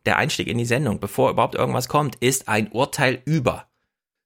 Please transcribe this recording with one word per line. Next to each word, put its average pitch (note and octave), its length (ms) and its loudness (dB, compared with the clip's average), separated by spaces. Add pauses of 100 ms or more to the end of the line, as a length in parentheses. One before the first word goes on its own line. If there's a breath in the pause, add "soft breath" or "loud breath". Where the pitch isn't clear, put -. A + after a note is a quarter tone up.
der G#2 100 2
Einstieg - 320 0
in A2+ 100 -2
die A#2+ 80 0
Sendung, A#2 360 0
bevor B2+ 300 2
überhaupt - 240 0
irgendwas B2 340 -2
kommt, D3 320 0
ist C3 260 0
ein G#2+ 240 0
Urteil C3 540 0
über. C#3+ 420 0 (580)